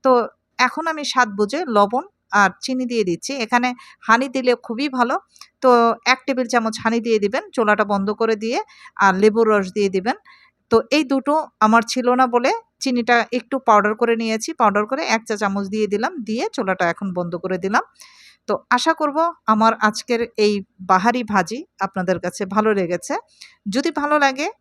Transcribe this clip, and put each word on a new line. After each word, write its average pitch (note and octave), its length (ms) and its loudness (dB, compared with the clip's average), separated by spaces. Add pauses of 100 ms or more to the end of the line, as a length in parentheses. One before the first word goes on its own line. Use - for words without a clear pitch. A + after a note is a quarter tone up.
তো C4+ 60 4 (480)
এখন B3+ 300 -2
আমি D#4 160 -6
স্বাদ B3 320 0
বুঝে G#3 320 -2
লবণ A3 360 2 (280)
আর G3 180 4 (100)
চিনি B3+ 260 -4
দিয়ে A#3 180 -2
দিচ্ছি। F3 340 -4
এখানে A#3+ 300 0 (360)
হানি A#3 240 2
দিলে B3+ 240 0 (100)
খুবই A#3+ 260 -6
ভালো, B3+ 260 -2 (460)
তো C4 100 4 (360)
এক B3+ 180 4
টেবিল B3+ 240 -2
চামচ A3+ 320 0
হানি A3+ 200 0
দিয়ে A3+ 180 0
দিবেন, G#3 240 -2 (100)
চুলাটা G#3 320 0
বন্ধ G3+ 280 -2
করে A3+ 240 -2
দিয়ে, A3 220 -4 (380)
আর G3 220 4
লেবুর G#3+ 300 4
রস G#3 240 2
দিয়ে G3+ 180 0
দিবেন। F#3+ 260 -2 (540)
তো A3+ 60 4 (140)
এই D4 140 2
দুটো C4+ 300 0 (260)
আমার A3 280 6
ছিল B3 260 -2
না B3+ 120 4
বলে A#3+ 240 0 (300)
চিনিটা A#3+ 360 0 (160)
একটু B3 260 -4
পাউডার G#3 360 4
করে A#3 220 0
নিয়েছি, A3+ 360 -4
পাউডার G#3 340 2
করে C4+ 220 -6
এক A3 180 -2
চা A3 100 -4
চামচ G3+ 320 -4
দিয়ে G#3+ 200 -2
দিলাম, G#3+ 240 -4 (120)
দিয়ে A3 280 -4
চুলাটা F#3+ 360 -2
এখন F3+ 240 -4
বন্ধ F3 240 -6
করে F#3 220 -6
দিলাম। G3+ 260 -2 (600)
তো G#3 100 -2 (160)
আশা B3 240 4
করব D4+ 240 -2 (280)
আমার A3 340 4
আজকের A3 400 -2 (160)
এই G#3 180 2 (320)
বাহারি G#3+ 380 2
ভাজি G#3 340 -2 (220)
আপনাদের F#3 400 -2
কাছে F3+ 260 -6
ভালো G#3 260 2
লেগেছে। F3+ 420 -2 (520)
যদি B3+ 260 -2
ভালো D4 260 0
লাগে C#4 300 0 (120)